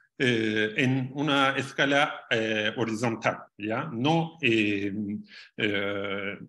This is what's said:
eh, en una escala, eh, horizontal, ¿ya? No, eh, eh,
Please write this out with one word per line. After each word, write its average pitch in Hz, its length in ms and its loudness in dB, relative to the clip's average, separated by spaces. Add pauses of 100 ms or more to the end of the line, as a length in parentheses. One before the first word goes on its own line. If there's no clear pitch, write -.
(160)
eh, 110 600 2
en 131 380 2
una 139 420 2
escala, 139 720 0
eh, 110 460 0
horizontal, 113 600 -2 (220)
¿ya? 117 340 -4
No, 160 480 0
eh, 104 540 0 (640)
eh, 101 840 -4 (100)